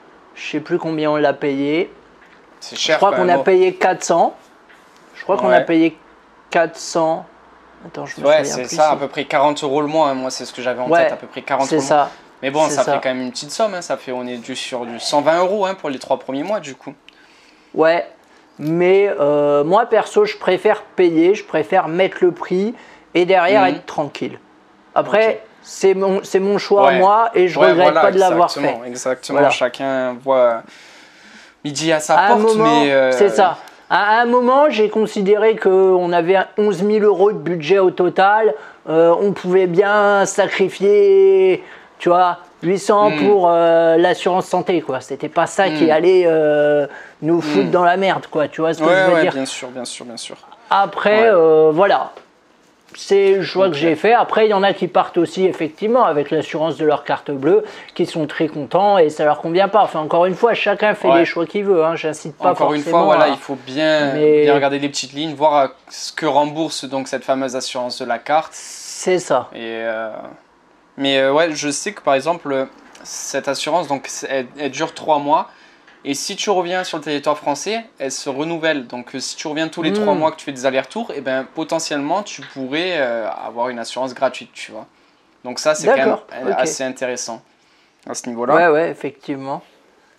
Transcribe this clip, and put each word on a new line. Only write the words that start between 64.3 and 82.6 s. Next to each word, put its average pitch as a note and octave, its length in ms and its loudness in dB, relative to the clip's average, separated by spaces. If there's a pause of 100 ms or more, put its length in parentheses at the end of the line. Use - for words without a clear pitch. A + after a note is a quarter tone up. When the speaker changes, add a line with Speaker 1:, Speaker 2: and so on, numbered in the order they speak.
Speaker 2:
bien D3 120 4
regarder C#3 240 0
les C#3+ 120 -4
petites C3+ 240 -10
lignes, D3+ 220 -8
voir, D3 200 2
euh, C3+ 120 2 (220)
ce - 220 -14
que - 140 -8
rembourse D3 580 -2
donc C3 240 -8
cette B2+ 160 -8
fameuse C3+ 320 -4
assurance B2 420 -8
de C3 80 -10
la A#2+ 140 -6
carte. D#3 320 -2
Speaker 1:
C'est - 680 -6
ça. B2 340 -2
Speaker 2:
Et, - 100 -14
euh, A2+ 460 -8 (880)
mais, C#3 200 0
euh, C3+ 140 2
ouais, D#3 220 2
je D3 160 -6
sais - 240 -8
que - 80 -18
par C#3 140 2
exemple, D3 360 -4
euh, C3+ 140 -2 (400)
cette - 420 -10
assurance, D3+ 400 -4
donc, C3+ 220 -6
c'est, - 200 -12
elle, C3 180 -4 (120)
elle C#3 120 -6
dure D#3 220 -6
trois D3+ 260 -2
mois. D3+ 280 0 (560)
Et C#3 120 -4
si G3 200 -10
tu - 140 -6
reviens F#3 340 -2
sur F3+ 140 -8
le D3+ 60 -10
territoire D3 340 -2
français, F#3+ 420 -6 (200)
elle C3+ 120 -6
se - 160 -10
renouvelle. D3+ 600 -4
Donc, B2 260 -14
euh, C3+ 60 -10
si - 160 -10
tu - 120 -12
reviens D#3 200 -4
tous E3 160 -10
les E3+ 80 -2
Speaker 1:
Hmm. G#3 100 -2
Speaker 2:
trois G#3 140 0
mois D#3 160 0
que - 60 -14
tu - 80 -18
fais D3 60 -10
des B2+ 140 -8
allers-retours, C3+ 500 -4
eh C#3 60 -10
ben, C3 320 -4
potentiellement, D#3+ 720 -4
tu - 180 -16
pourrais, C#3 560 -6